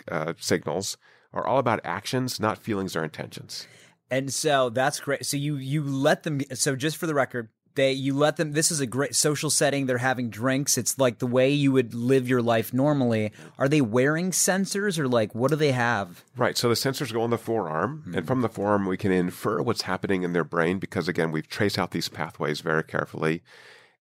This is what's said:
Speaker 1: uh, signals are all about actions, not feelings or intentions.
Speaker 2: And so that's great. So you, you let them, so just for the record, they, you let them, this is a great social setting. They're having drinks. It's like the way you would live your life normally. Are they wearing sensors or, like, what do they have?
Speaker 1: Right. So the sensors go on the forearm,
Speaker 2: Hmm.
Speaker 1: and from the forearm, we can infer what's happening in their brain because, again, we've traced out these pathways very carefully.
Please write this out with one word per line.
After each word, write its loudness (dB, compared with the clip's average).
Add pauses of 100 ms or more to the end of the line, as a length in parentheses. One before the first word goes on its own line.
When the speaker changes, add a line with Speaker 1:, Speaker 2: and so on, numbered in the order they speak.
Speaker 1:
uh, -4
signals -4 (360)
are -4
all 2
about 2
actions, -4
not -2
feelings -4
or 0
intentions. -12 (440)
Speaker 2:
And -2
so 2
that's 0
great. -4
So -4
you, -2
you -2
let 0
them, -2 (120)
so 0
just -2
for -4
the -2
record, -2 (260)
they, 2
you -2
let 2
them, -2
this 2
is -2
a 0
great -4
social 0
setting. 2
They're 0
having -2
drinks. 0
It's -4
like 2
the -2
way 4
you 4
would 2
live 2
your 2
life 2
normally. 2 (260)
Are 2
they 4
wearing 2
sensors 0
or, 0
like, 2
what 2
do 4
they 4
have? 0 (140)
Speaker 1:
Right. 2
So 2
the 4
sensors -2
go 0
on 0
the 2
forearm, -2
Speaker 2:
Hmm. -8
Speaker 1:
and -2
from 0
the 0
forearm, 0
we 0
can 0
infer 0
what's -2
happening -2
in -2
their 2
brain 0
because, -4
again, 0
we've -4
traced 0
out -2
these -4
pathways -6
very 0
carefully. -4 (640)